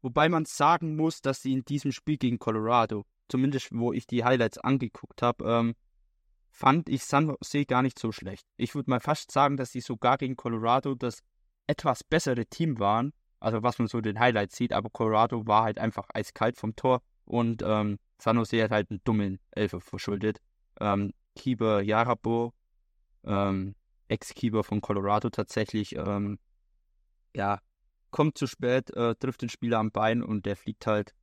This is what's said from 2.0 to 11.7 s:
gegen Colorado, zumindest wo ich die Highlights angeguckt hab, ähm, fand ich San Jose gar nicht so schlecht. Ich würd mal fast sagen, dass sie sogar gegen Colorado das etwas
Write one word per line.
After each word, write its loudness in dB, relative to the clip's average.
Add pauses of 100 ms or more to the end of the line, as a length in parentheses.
gegen 2
Colorado, 2 (220)
zumindest 0
wo 0
ich -6
die -2
Highlights 2
angeguckt -2
hab, 0
ähm, 2 (760)
fand 2
ich -2
San 2
Jose -4
gar 2
nicht -2
so -4
schlecht. -12 (120)
Ich -4
würd -4
mal 2
fast -4
sagen, 4
dass -6
sie -8
sogar 0
gegen -4
Colorado 0
das -6 (460)
etwas -2